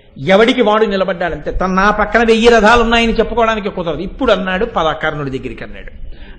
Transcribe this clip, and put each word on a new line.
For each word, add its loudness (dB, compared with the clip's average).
ఎవడికి 4
వాడు 2
నిలబడ్డాడంతే. -4
తన, -2
"నా 2
పక్కన 0
వెయ్యి 4
రథాలు 6
ఉన్నాయని 2
చెప్పుకోవడానికి 0
కుదరదు." -6
ఇప్పుడు -2
అన్నాడు, 0
"పద -2
కర్ణుడి -6
దగ్గరికి," -10
అన్నాడు. -14